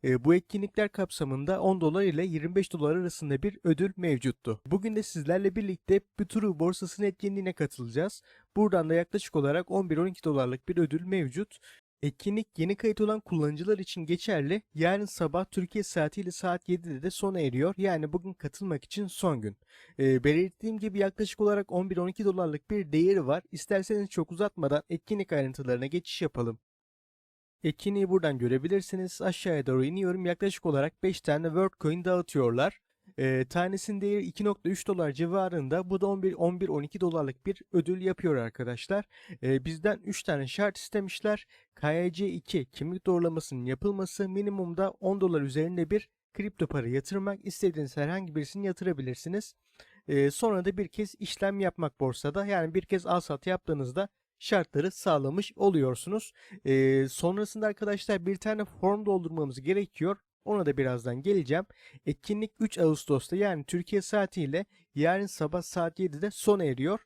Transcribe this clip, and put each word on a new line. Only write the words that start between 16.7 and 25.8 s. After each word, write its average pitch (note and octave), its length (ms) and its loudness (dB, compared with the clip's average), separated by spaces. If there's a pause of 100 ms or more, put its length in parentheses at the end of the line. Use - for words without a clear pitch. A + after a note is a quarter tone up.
de F3+ 80 -2
sona G3 300 -2
eriyor. C#3 360 2
Yani E3 360 0
bugün F3+ 200 -4
katılmak D#3+ 520 -6
için G3+ 220 -6
son E3 340 -2
gün. G#2 160 -6 (420)
Ee, C3 260 4
belirttiğim F#3 540 0
gibi G3+ 200 -4
yaklaşık G3 420 -2
olarak G#3 320 2
on F#3 180 -2
bir E3 60 -2
on F3+ 120 0
iki G3 160 -6
dolarlık F3+ 460 0
bir G3 220 -2
değeri E3+ 340 4
var. D3+ 160 2 (100)
İsterseniz G3 560 -2
çok F3 240 -4
uzatmadan E3 580 0
etkinlik - 420 -2
ayrıntılarına C3 540 -2